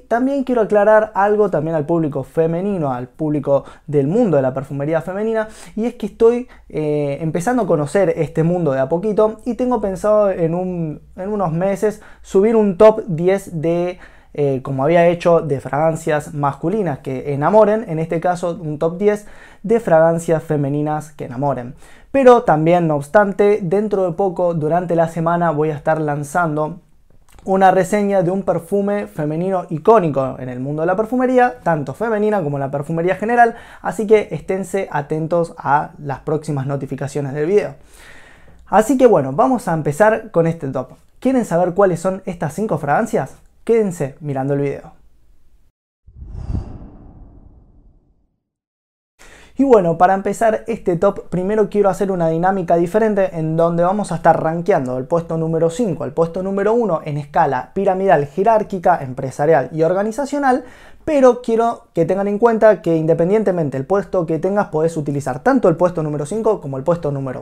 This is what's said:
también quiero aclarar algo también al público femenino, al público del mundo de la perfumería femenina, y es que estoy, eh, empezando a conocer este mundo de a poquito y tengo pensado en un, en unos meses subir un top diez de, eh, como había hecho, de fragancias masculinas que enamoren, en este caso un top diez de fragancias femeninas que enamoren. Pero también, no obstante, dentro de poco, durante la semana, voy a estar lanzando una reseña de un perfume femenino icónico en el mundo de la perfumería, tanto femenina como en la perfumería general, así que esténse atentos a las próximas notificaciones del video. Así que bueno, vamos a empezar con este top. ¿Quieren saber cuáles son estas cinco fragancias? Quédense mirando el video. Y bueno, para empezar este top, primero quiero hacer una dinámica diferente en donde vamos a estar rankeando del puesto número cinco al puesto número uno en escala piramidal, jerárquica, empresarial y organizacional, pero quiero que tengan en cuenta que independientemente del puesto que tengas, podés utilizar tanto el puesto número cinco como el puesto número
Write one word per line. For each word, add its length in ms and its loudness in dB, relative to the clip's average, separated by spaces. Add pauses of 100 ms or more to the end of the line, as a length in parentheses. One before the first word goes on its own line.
también 380 0
quiero 160 0
aclarar 540 4
algo 360 2
también 240 -2
al 100 -2
público 380 -2
femenino, 720 -2
al 160 -8
público 560 -2 (200)
del 220 0
mundo 300 2
de 60 4
la 100 0
perfumería 480 -4
femenina, 480 -4 (260)
y 80 -4
es 120 -4
que 100 -8
estoy, 420 2 (220)
eh, 500 -2
empezando 440 -2
a 40 -2
conocer 480 2
este 280 -2
mundo 280 0
de 80 0
a 80 0
poquito 560 0
y 120 -4
tengo 260 -2
pensado 500 0
en 240 -2
un, 460 -6 (160)
en 100 -10
unos 240 -4
meses 500 -2 (200)
subir 340 2
un 220 2
top 280 8
diez 560 -2
de, 380 -2 (380)
eh, 240 0
como 220 -4
había 240 4
hecho, 320 4
de 220 -2
fragancias 720 -2
masculinas 680 -2
que 340 -8
enamoren, 540 4
en 120 -4
este 200 -4
caso 420 -4
un 160 -8
top 200 -2
diez 280 0 (380)
de 160 2
fragancias 640 2
femeninas 720 -4
que 120 -14
enamoren. 480 -6 (380)
Pero 320 6
también, 440 4
no 100 0
obstante, 680 2
dentro 420 0
de 60 -2
poco, 420 -2
durante 420 -2
la 120 2
semana, 440 -2
voy 200 -2
a 40 -6
estar 260 -2
lanzando 800 -4 (640)
una 260 4
reseña 520 0
de 80 0
un 120 -4
perfume 640 -2
femenino 640 -4
icónico 680 2
en 100 -10
el 100 -10
mundo 220 -6
de 60 0
la 100 0
perfumería, 680 2
tanto 300 -2
femenina 500 -2
como 140 -4
en 40 -4
la 100 -6
perfumería 440 -2
general, 400 2 (260)
así 240 -6
que 260 4
esténse 600 -6
atentos 640 -2
a 420 0
las 220 -10
próximas 440 -4
notificaciones 680 -6
del 120 -4
video. 300 0 (880)
Así 320 2
que 80 8
bueno, 260 4
vamos 380 0
a 40 0
empezar 580 0
con 160 2
este 220 -4
top. 240 -8 (260)
¿Quieren 260 0
saber 280 0
cuáles 280 2
son 240 -4
estas 280 -6
cinco 260 -4
fragancias? 560 -2 (280)
Quédense 580 0
mirando 340 -4
el 60 -2
video. 320 -6 (4000)
Y 60 2
bueno, 340 4
para 160 6
empezar 540 0
este 300 -2
top, 320 0
primero 400 0
quiero 200 2
hacer 220 -2
una 160 0
dinámica 480 0
diferente 640 0
en 160 -2
donde 300 2
vamos 260 -2
a 60 -2
estar 260 2
rankeando 520 0
del 100 -6
puesto 320 -2
número 320 0
cinco 340 -4
al 80 -6
puesto 320 -2
número 300 -2
uno 320 0
en 120 -6
escala 560 -2
piramidal, 520 2
jerárquica, 760 0
empresarial 720 0
y 120 -2
organizacional, 840 0 (400)
pero 360 4
quiero 520 -2
que 120 2
tengan 220 0
en 100 -2
cuenta 440 4
que 160 0
independientemente 800 0
del 100 -6
puesto 380 -2
que 140 -2
tengas, 280 0
podés 300 -2
utilizar 420 -4
tanto 300 2
el 80 2
puesto 260 0
número 220 -4
cinco 340 -2
como 180 -8
el 60 -8
puesto 280 -2
número 300 -6